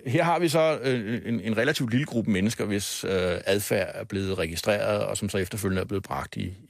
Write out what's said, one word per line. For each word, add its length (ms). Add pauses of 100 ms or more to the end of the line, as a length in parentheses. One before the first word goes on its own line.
her 180
har 160
vi 100
så, 340
øh, 420
en, 140
en 180
relativt 340
lille 140
gruppe 260
mennesker, 340
hvis, 380
øh, 80 (340)
adfærd 480
er 100
blevet 340
registreret, 680
og 120
som 120
så 80
efterfølgende 440
er 40
blevet 180
bragt 340
i, 160 (160)